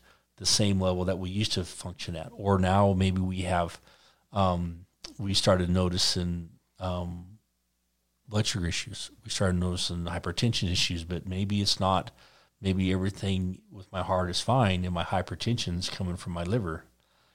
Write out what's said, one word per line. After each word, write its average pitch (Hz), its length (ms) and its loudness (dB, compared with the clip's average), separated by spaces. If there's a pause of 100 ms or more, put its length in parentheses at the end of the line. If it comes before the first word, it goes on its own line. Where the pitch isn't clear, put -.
(380)
the 92 80 -6
same 101 340 4
level 90 240 2
that 90 140 0
we 92 120 -6
used 104 220 0
to 92 120 -2
function - 520 -10
at. 80 180 -10
Or 98 240 4
now 98 360 6
maybe 92 260 2
we 92 220 -2
have, 87 360 0 (540)
um, 87 540 0 (320)
we 98 160 -2
started 92 340 4
noticing, 87 800 0 (320)
um, 90 580 -8 (880)
blood 104 200 0
sugar 87 200 -2
issues. - 440 -6 (120)
We 107 80 -10
started 90 300 2
noticing 87 460 -2
hypertension 87 680 0
issues, 85 320 0
but 87 240 -6
maybe 101 320 -2
it's - 180 2
not, 95 320 2 (500)
maybe 95 320 2
everything 92 680 -2 (100)
with 98 220 -20
my 95 100 -4
heart 92 280 0
is 85 100 -2
fine 101 440 2
and 90 100 -2
my 85 100 -2
hypertension's 90 840 -2
coming 90 260 -4
from - 160 -8
my 85 100 -4
liver. 90 420 -2 (500)